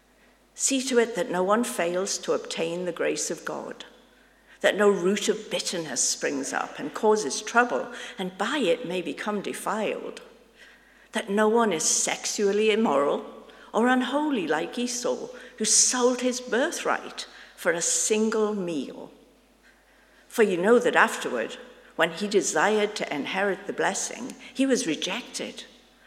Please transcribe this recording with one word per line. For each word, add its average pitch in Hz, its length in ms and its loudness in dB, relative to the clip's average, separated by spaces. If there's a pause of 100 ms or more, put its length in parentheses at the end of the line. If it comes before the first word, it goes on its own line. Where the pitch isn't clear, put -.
(540)
See 269 300 0
to 254 160 2
it 226 160 2
that 170 160 -2
no 180 100 0
one 208 220 4
fails 180 560 -2
to 160 140 -2
obtain 170 520 -4
the 175 60 -2
grace 151 400 -2
of 165 120 -8
God, - 420 -8 (760)
that 175 160 4
no 208 100 6
root 196 420 2
of 175 200 -4
bitterness 165 580 -4
springs 143 460 -2
up - 240 -4
and 147 160 -8
causes 214 480 2
trouble, 233 460 0 (320)
and 185 180 -6
by 254 220 -2
it 170 280 2
may 180 140 -2
become 190 400 -4
defiled, - 800 -6 (920)
that - 140 -4
no 214 200 2
one 226 260 4
is 156 100 -2
sexually 202 840 2
immoral 190 560 2 (480)
or 226 140 4
unholy 254 580 0
like 156 320 -2
Esau, 240 520 -4 (280)
who 220 80 -2
sold 247 560 4
his 247 180 0
birthright - 840 -2 (300)
for 175 160 0
a 170 100 -2
single 214 720 2
meal. 170 560 -6 (1160)
For - 160 2
you 190 140 4
know 214 220 6
that 156 180 4
afterward, 143 580 2 (400)
when 170 160 2
he 202 160 -4
desired 202 680 2
to - 220 -6
inherit 190 520 -2
the 147 40 -6
blessing, - 640 -4 (180)
he 269 120 2
was 262 200 2
rejected, 170 800 -6 (440)